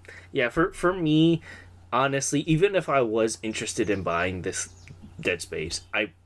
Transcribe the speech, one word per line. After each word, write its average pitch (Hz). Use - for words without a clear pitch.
Yeah, 123
for, 165
for 180
me, 160
honestly, 135
even 180
if 165
I 139
was 113
interested 107
in 98
buying 87
this -
Dead 87
Space, 80
I 107